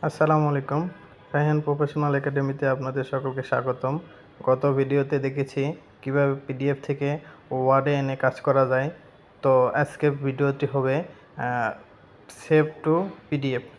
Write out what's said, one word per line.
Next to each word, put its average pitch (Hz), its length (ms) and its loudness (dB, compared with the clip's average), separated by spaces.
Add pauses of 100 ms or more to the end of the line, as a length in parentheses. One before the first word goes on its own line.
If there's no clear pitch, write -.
আসসালামু 156 460 2
আলাইকুম। 143 400 -2 (440)
রায়হান 151 280 2
প্রফেশনাল 147 540 -2
একাডেমিতে 139 540 -2
আপনাদের 131 360 -2
সকলকে 131 380 -4
স্বাগতম। 131 560 -2 (440)
গত 131 240 2
ভিডিওতে 139 520 2
দেখেছি 139 540 -4 (300)
কিভাবে 139 320 2 (120)
পিডিএফ 135 360 -2
থেকে 143 360 -2 (320)
ওয়ার্ডে 135 440 4
এনে 135 220 -2
কাজ 131 240 0
করা 135 260 4
যায়। 131 240 0 (520)
তো 127 320 6
আজকের 147 360 0
ভিডিওটি 139 560 -2
হবে, 135 360 0 (340)
আহ, 123 360 -2 (560)
save 156 400 2 (160)
to 165 180 2 (280)
পিডিএফ 135 320 -2 (160)